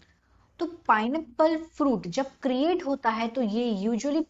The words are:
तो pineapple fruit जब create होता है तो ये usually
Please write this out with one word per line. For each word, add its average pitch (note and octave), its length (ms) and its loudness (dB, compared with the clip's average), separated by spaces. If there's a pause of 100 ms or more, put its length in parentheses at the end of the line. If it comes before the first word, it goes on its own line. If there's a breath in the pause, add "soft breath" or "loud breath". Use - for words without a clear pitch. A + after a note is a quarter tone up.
(580 soft breath)
तो E4+ 80 -4
pineapple D#4 1000 0
fruit C4 420 0 (100)
जब C4+ 140 -2 (120)
create D4 440 2
होता C#4 240 0
है A3+ 180 -2
तो A#3+ 140 -2
ये G#3+ 460 0
usually C#4 420 0